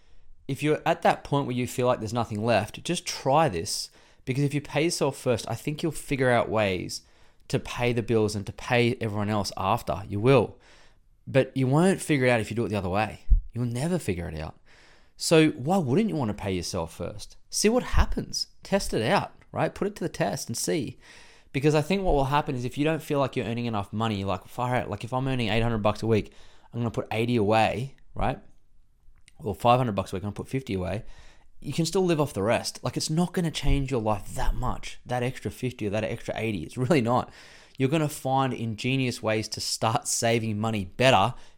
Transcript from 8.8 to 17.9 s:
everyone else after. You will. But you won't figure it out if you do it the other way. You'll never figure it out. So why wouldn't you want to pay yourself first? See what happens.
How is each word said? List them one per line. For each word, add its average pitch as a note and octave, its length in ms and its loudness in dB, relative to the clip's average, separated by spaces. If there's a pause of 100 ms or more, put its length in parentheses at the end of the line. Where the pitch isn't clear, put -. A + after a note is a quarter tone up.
everyone G#2 300 -2
else G#2 260 0
after. F#2+ 500 -2
You G2+ 140 -4
will. B2 380 4 (680)
But C3 300 2
you C3+ 100 2
won't D#3+ 360 4
figure C3+ 240 2
it B2 40 6
out A#2+ 100 4
if G#2 100 -4
you G#2 60 -6
do A2+ 100 0
it - 20 -4
the G#2 80 -2
other F#2 140 -2
way. G#2 300 -2 (340)
You'll A#2+ 100 -4
never C3 340 -2
figure E2+ 300 -4
it D#2 100 -8
out. D#2 180 -10 (600)
So D#3+ 320 4
why D3 300 0
wouldn't F3 320 2
you E3 40 -2
want C3+ 140 0
to G#2 60 -2
pay G2 180 -4
yourself F2 420 -4
first? - 420 -10 (140)
See - 180 2
what A#3+ 140 2
happens. - 640 0 (140)